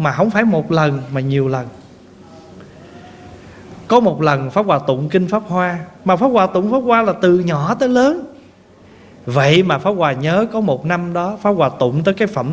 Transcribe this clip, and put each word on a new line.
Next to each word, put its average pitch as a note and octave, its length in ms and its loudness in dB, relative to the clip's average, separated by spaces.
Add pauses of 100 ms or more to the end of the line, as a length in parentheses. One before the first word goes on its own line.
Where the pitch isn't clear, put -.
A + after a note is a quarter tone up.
mà D3+ 120 0
không F#3+ 180 0
phải G#3 140 0
một E3+ 280 0
lần D3+ 300 2 (120)
mà C3+ 80 -2
nhiều C3+ 260 0
lần. C3 200 -4 (2250)
Có A#3 120 4
một E3 220 2
lần C#3 300 0
Pháp G#3 140 0
Hòa E3 220 2
tụng C#3+ 220 -2
kinh F#3 180 0
Pháp G#3 200 -2
Hoa, F3+ 320 -2 (260)
mà F#3+ 100 4
Pháp A3+ 120 2
Hòa A3 260 2
tụng F#3+ 180 0
Pháp B3+ 80 2
Hoa A#3 220 2
là G#3+ 200 0
từ F3+ 180 4
nhỏ E3+ 340 -2
tới B3+ 160 0
lớn. C4 440 0 (920)
Vậy C#3+ 380 4
mà E3 140 0
Pháp F#3 140 -2
Hòa E3 220 0
nhớ D#3+ 400 0
có A3+ 80 -2
một F3 240 -2
năm F3 280 -4
đó, F3+ 280 -4
Pháp G#3 100 2
Hòa D#3+ 180 2 (100)
tụng C3+ 240 0
tới F#3+ 100 2
cái G3+ 140 0
phẩm C#3 260 -4